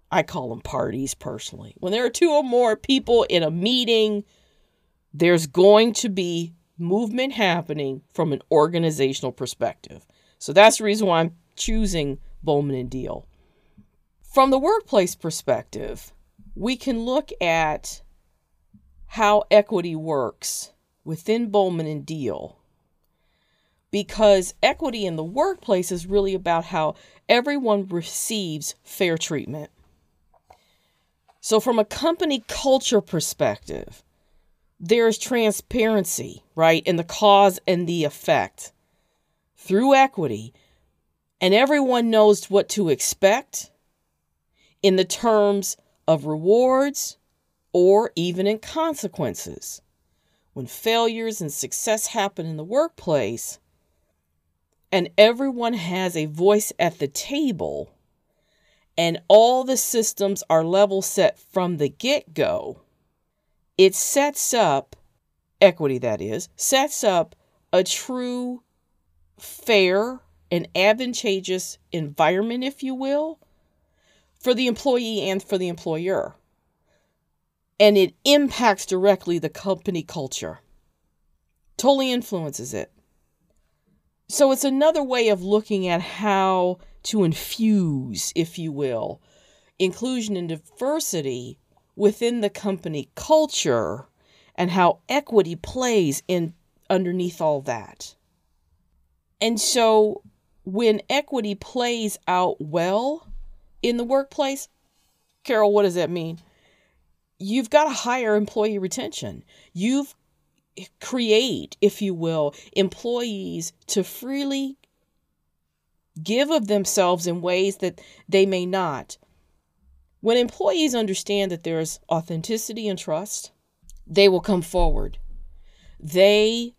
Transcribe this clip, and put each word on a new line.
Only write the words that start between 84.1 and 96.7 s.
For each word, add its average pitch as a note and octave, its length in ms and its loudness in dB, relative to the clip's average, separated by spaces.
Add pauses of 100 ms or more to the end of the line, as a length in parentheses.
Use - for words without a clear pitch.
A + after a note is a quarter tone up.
So C#4 220 4
it's C4+ 120 -2
another C#4+ 400 2
way B3 260 0
of F#3 140 0
looking G3+ 440 -2
at F3 140 -2
how F#3+ 800 0 (240)
to G#3 200 0
infuse, E3 1120 -2
if E3 220 -4
you D#3+ 140 -8
will, B2+ 500 -6 (580)
inclusion G#3+ 560 -4
and F3 140 -6
diversity D#3 1080 -6 (360)
within A#3 460 0
the G3+ 80 0
company F#3 640 -6
culture C#3 920 0 (480)
and F3+ 160 -2
how F3 360 2
equity A3 480 0
plays G#3+ 720 -2
in E3+ 260 -2 (360)